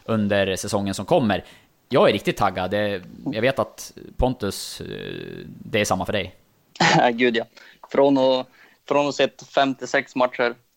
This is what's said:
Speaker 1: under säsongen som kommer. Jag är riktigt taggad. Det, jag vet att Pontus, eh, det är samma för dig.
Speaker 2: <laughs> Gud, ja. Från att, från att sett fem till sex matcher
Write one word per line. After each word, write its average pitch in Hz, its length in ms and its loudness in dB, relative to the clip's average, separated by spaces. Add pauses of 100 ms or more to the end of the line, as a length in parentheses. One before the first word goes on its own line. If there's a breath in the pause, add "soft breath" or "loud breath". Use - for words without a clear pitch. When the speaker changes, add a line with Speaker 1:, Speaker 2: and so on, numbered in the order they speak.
Speaker 1:
under 101 520 0
säsongen 101 380 -2
som 104 100 -6
kommer. 110 400 2 (440 loud breath)
Jag 143 200 4
är 120 40 6
riktigt 107 240 -2
taggad. 92 340 -2
Det, 101 320 -2 (300)
jag 110 80 -4
vet 131 180 2
att - 340 -6 (240)
Pontus, - 640 -4
eh, - 60 -12 (600)
det - 340 -4
är 104 40 2
samma 95 220 -2
för 101 60 -4
dig. 92 220 -4 (380)
Speaker 2:
<laughs> 135 400 4
Gud, 117 240 2
ja. 113 80 -2 (460 loud breath)
Från 139 280 4
att, 131 280 2 (420 soft breath)
från 143 200 2
att 135 60 -2
sett - 280 -2 (120)
fem 139 200 2
till 123 140 -10
sex - 280 -2
matcher 123 380 0 (220)